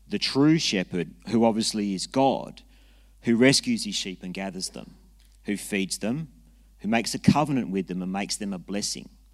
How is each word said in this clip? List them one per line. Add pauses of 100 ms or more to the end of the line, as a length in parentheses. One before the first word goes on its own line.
the
true
shepherd, (180)
who
obviously
is
God, (600)
who
rescues
his
sheep
and
gathers
them, (500)
who
feeds
them, (500)
who
makes
a
covenant
with
them
and
makes
them
a
blessing, (240)